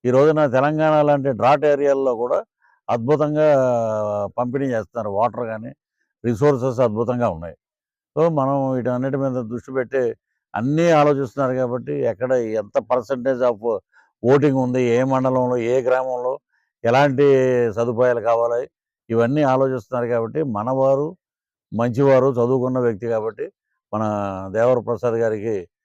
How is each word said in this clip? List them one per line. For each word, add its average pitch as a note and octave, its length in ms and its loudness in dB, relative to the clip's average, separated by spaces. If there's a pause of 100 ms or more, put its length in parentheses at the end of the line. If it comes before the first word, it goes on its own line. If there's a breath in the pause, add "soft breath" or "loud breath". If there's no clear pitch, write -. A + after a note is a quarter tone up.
ఈ B2 40 0
రోజున D3+ 360 4
తెలంగాణ D3+ 560 2
లాంటి C#3+ 300 2
డ్రాట్ C3 340 2
ఏరియాల్లో C#3 500 2
కూడా C3+ 300 -2 (440)
అద్భుతంగా D3 680 2 (800)
పంపిణీ B2+ 280 -4
చేస్తున్నారు. A2 440 -6
వాటర్ A2+ 360 -2
కానీ, A2 240 -10 (560)
రిసోర్సెస్ B2 540 0
అద్భుతంగా A#2 500 0
ఉన్నాయి. E2 280 -10 (600)
So E3 120 2
మనం C3+ 420 0
వీటన్నిటి B2+ 460 -4
మీద C3+ 140 -2
దృష్టి B2 420 -8
పెట్టి B2+ 420 -2 (400)
అన్నీ D3+ 340 0
ఆలోచిస్తున్నారు C#3 640 2
కాబట్టి, B2+ 400 -4
ఎక్కడ B2 380 -2
ఎంత A2 460 -2
percentage B2 760 0
of G#2+ 260 -4 (460 soft breath)
voting C3+ 320 4
ఉంది, B2+ 260 0
ఏ A#2+ 200 2
మండలంలో, C3 540 0
ఏ A#2+ 240 0
గ్రామంలో B2+ 580 -2 (440)
ఎలాంటి C3 400 2 (500)
సదుపాయాలు A#2+ 460 0
కావాలి, A#2 500 0 (400)
ఇవన్నీ A#2 320 2
ఆలోచిస్తున్నారు C3 680 0
కాబట్టి, A#2 360 -4
మనవారు, C3+ 760 -2 (560)
మంచివారు, B2+ 580 4
చదువుకున్న B2+ 480 0
వ్యక్తి A#2 280 -2
కాబట్టి, A2 440 -4 (420)
మన G#2+ 100 -2 (500)
దేవర A#2+ 260 2
ప్రసాద్ A2+ 340 -4
గారికి A2 560 -2 (160)